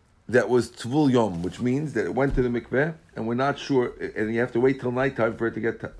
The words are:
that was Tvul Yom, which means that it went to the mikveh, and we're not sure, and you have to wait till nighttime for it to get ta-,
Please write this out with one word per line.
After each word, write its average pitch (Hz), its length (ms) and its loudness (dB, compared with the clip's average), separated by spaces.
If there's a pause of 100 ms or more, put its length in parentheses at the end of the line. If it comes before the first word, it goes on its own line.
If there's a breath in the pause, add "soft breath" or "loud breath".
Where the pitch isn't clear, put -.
(280)
that 107 220 4
was 120 220 2
Tvul 139 400 0
Yom, 104 320 2
which 90 160 -6
means 131 340 -2
that 107 120 0
it 87 100 -4
went 131 200 2
to 135 60 2
the 123 80 2
mikveh, 127 460 -2 (200)
and 113 120 -6
we're 120 80 -2
not 139 240 -2
sure, 127 340 0 (220)
and 107 180 -2
you 117 60 0
have 120 140 0
to 117 60 0
wait 135 220 4
till 127 100 -2
nighttime 123 460 0
for 117 100 -2
it 110 60 -2
to 110 60 -8
get 113 200 -2
ta-, - 200 -10